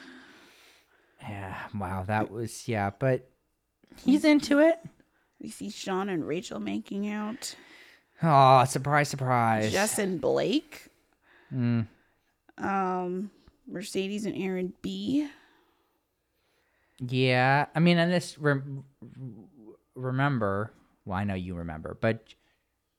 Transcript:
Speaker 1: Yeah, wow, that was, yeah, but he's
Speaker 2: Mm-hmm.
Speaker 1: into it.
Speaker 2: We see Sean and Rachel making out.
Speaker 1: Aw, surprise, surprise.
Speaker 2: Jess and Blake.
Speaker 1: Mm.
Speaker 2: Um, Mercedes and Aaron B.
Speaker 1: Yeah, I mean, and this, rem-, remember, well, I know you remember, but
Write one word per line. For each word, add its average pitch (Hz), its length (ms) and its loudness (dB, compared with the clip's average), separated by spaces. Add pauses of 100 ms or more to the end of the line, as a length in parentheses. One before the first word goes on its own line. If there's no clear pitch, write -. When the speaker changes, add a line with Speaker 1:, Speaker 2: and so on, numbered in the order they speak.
(1200)
Speaker 1:
Yeah, 98 340 -10 (200)
wow, 95 320 -4
that 107 240 -2
was, 110 360 -10
yeah, 101 300 0
but 131 320 0 (760)
he's 294 180 4
Speaker 2:
Mm-hmm. 311 100 6
Speaker 1:
into 285 280 4
it. 330 200 6 (600)
Speaker 2:
We - 80 -12
see 196 200 -12
Sean 196 400 -4
and 170 160 -4
Rachel 156 340 -8
making 208 500 -6
out. 214 440 -8 (680)
Speaker 1:
Aw, 135 400 8
surprise, 143 460 0
surprise. 117 640 2
Speaker 2:
Jess 214 280 0
and 185 220 -2
Blake. 147 640 -2 (680)
Speaker 1:
Mm. 120 320 0 (720)
Speaker 2:
Um, 185 720 -4 (380)
Mercedes 202 580 -6
and 185 100 -6
Aaron 185 460 -4
B. 208 460 -4 (1800)
Speaker 1:
Yeah, 131 600 4 (100)
I 156 40 2
mean, 175 200 6
and 170 120 2
this, - 280 -2
rem-, 139 460 -2 (1080)
remember, 127 800 0 (340)
well, 95 120 -4
I 101 80 -2
know 98 100 -2
you 92 200 -6
remember, 85 440 -8
but 113 340 -2 (640)